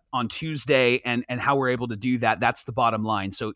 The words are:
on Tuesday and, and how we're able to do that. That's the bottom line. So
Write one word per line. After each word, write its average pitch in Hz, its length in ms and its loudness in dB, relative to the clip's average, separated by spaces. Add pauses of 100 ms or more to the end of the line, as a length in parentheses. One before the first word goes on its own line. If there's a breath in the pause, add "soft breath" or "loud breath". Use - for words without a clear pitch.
(140)
on 123 160 -2
Tuesday 135 720 2
and, 120 240 -2
and 123 140 -6
how 139 160 2
we're 131 120 0
able 123 200 -2
to 113 80 -4
do 123 220 -2
that. 110 200 0
That's 120 240 2
the - 80 -2
bottom 113 320 0
line. 101 300 -2
So 107 220 -2